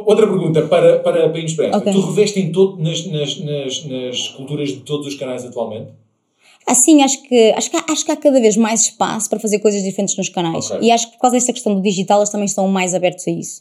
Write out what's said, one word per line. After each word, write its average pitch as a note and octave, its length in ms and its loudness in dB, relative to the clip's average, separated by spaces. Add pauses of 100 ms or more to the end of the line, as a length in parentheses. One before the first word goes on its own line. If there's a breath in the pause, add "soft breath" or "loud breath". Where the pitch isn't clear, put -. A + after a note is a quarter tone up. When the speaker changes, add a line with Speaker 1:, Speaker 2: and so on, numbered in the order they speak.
Speaker 1:
outra A3 200 4
pergunta D#3+ 400 2
para, E3+ 320 4
para, - 280 2
para D#3+ 100 -2
irmos E3 160 -6
para - 120 0
esta. - 120 0
Speaker 2:
Ok. G3+ 140 0
Speaker 1:
Tu G3 80 4
reveste F#3+ 380 0
em D#3+ 140 -2
todo, F#3+ 280 2
nas, D#3+ 260 -4
nas, D3 340 -6
nas, C#3+ 460 -6
nas B2+ 420 -8
culturas C#3+ 400 -6
de B2 140 -6
todos C#3+ 260 -6
os - 80 -8
canais B2 280 -8
atualmente? A2 460 -8 (720 soft breath)
Speaker 2:
Ah, B3+ 120 0
sim, D4 260 6
acho C4+ 220 0
que, A3+ 320 4
acho A#3+ 140 -4
que E4+ 60 -4
há, D#4+ 140 -4
acho D4 140 -2
que D#4 80 -2
há D4 40 -2
cada C#4 240 4
vez G#3+ 160 4
mais A3+ 260 2
espaço - 460 -2
para G#3+ 120 -2
fazer G#3 180 -2
coisas G3+ 240 0
diferentes F#3+ 340 -4
nos F#3 120 -4
canais. E3 420 -4
Speaker 1:
Ok. G#3 160 -2
Speaker 2:
E A3+ 60 6
acho A#3 140 0
que - 80 -20
por - 80 -4
causa B3 140 2
desta A#3+ 160 0
questão G#3+ 220 -4
do F#3+ 60 0
digital, G#3 400 2
eles G3+ 100 0
também G#3 160 -4
estão G3 220 -2
mais F#3 260 0
abertos F3+ 320 -2
a E3+ 60 -2
isso. D#3+ 280 -10